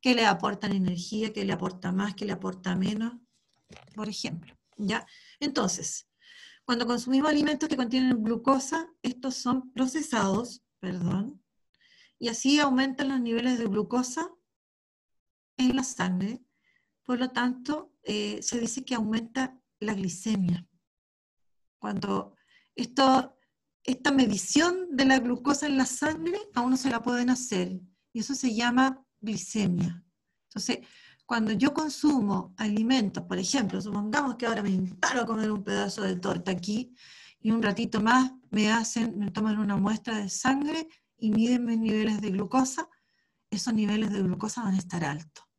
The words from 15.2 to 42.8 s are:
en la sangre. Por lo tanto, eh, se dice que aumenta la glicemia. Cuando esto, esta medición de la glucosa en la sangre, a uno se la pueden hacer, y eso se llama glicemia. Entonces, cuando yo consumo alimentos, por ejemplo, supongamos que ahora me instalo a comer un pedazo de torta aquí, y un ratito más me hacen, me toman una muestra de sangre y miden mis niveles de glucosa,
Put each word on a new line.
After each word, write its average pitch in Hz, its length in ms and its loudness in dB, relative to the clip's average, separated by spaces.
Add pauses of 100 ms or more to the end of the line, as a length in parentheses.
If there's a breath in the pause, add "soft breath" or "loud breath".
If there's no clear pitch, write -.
en 254 200 4
la 262 80 0
sangre. 185 580 -2 (640)
Por 247 140 -2
lo 247 120 -2
tanto, 254 720 -4
eh, 208 400 -4
se - 180 -2
dice 233 240 -4
que 254 100 -4
aumenta 226 640 -4 (220)
la 214 140 -4
glicemia. 190 720 -2 (1120)
Cuando 196 560 -4 (400 soft breath)
esto, 262 600 2 (480)
esta 269 260 0
medición 294 840 4
de 269 80 4
la 269 160 8
glucosa 262 460 0
en 285 120 2
la 262 80 4
sangre, 320 520 -2 (160)
a 254 60 0
uno 254 160 2
se 254 140 0
la 233 120 -2
pueden 247 280 0
hacer, 185 500 -2 (320)
y 226 80 -6
eso 269 140 -4
se 254 200 0
llama 247 480 2 (180)
glicemia. 185 840 -2 (440)
Entonces, - 320 -4 (440 loud breath)
cuando 220 280 0
yo 262 200 4
consumo 262 840 0
alimentos, 214 680 0
por 180 140 -4
ejemplo, 190 420 -2
supongamos 214 560 -2
que 240 100 -4
ahora 226 160 0
me 196 80 0
instalo 185 520 0
a 233 40 0
comer 220 260 -2
un 202 100 -4
pedazo 202 400 -2
de 190 140 0
torta 180 340 -2
aquí, 208 440 -4 (460 loud breath)
y 220 120 2
un 226 100 2
ratito 208 380 0
más 254 320 4 (180)
me 214 220 4
hacen, 226 460 0
me 202 120 -2
toman 214 280 0
una 208 180 0
muestra 214 420 0
de 202 100 -6
sangre 294 600 -2 (280 loud breath)
y 220 140 0
miden 240 340 4
mis 226 140 0
niveles 214 420 0
de 208 100 -4
glucosa, 262 580 0 (640)